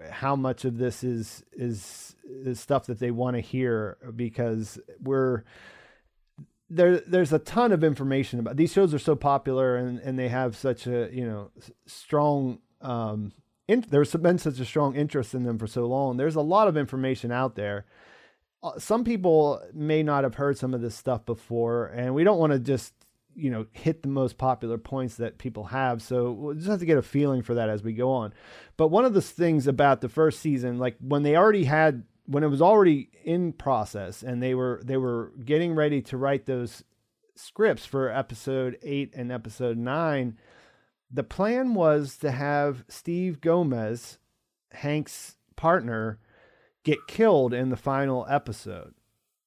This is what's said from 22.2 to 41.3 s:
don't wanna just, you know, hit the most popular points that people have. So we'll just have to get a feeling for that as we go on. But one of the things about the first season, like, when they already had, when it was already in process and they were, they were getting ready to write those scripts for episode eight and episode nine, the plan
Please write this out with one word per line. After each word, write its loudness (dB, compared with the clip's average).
don't 4
wanna 4
just, -2
you -4
know, -4
hit -4
the -6
most -2
popular -2
points -8
that -8
people -10
have. -2
So -2
we'll -8
just -8
have 0
to -8
get 6
a 2
feeling 0
for -2
that 0
as -4
we -6
go 0
on. -4
But 4
one 4
of 2
the 4
things 2
about 4
the -4
first 2
season, -2
like, -2
when -2
they 4
already 6
had, 2
when -2
it 2
was 2
already 6
in -2
process -4
and -6
they 0
were, -2
they -2
were -4
getting 0
ready 2
to -8
write 0
those -6
scripts 0
for -2
episode -4
eight -6
and -8
episode -6
nine, -2
the -4
plan -2